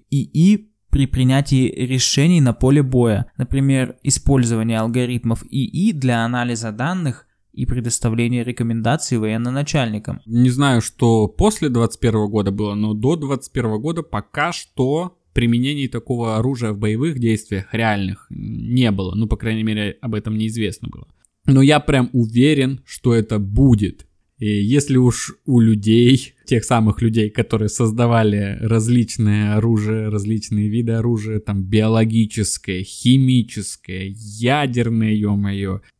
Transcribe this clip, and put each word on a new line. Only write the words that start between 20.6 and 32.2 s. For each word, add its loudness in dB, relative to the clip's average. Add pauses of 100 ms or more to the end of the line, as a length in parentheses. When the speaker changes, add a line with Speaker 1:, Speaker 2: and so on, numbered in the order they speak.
Speaker 2:
было. -20 (380)
Но 6
я 6
прям 0
уверен, 2
что -2
это 0
будет. 2 (340)
И 0
если 2
уж 0 (100)
у 2
людей, 4 (140)
тех 0
самых 0
людей, 0
которые -2
создавали 0
различные 0
оружия, 0
различные -2
виды -2
оружия, -2
там, -4
биологическое, 0